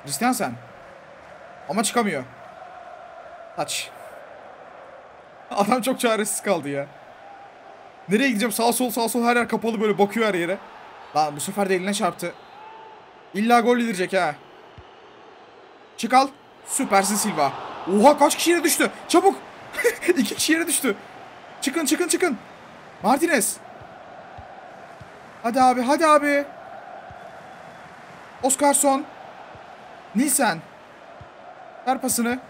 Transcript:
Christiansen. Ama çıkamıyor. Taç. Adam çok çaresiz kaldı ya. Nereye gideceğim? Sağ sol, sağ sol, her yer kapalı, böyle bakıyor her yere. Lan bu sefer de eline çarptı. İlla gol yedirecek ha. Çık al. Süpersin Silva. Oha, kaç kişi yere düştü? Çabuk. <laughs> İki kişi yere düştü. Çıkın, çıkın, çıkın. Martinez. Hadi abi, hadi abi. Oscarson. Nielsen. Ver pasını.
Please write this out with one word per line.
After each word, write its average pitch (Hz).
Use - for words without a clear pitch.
Christiansen. 190
Ama 214
çıkamıyor. 196
Taç. -
Adam 214
çok 254
çaresiz 220
kaldı 165
ya. 139
Nereye 220
gideceğim? 233
Sağ 233
sol, 247
sağ 233
sol, 233
her 240
yer 233
kapalı, 220
böyle 214
bakıyor 202
her 202
yere. 175
Lan 151
bu 147
sefer 196
de 190
eline 185
çarptı. 180
İlla 233
gol 240
yedirecek 190
ha. 170
Çık 233
al. 262
Süpersin 202
Silva. 151
Oha, 285
kaç 294
kişi -
yere 339
düştü? 285
Çabuk. 359
<laughs> -
İki -
kişi -
yere 330
düştü. 269
Çıkın, 302
çıkın, 330
çıkın. 311
Martinez. 285
Hadi 240
abi, 254
hadi 294
abi. 285
Oscarson. 285
Nielsen. 220
Ver 254
pasını. 240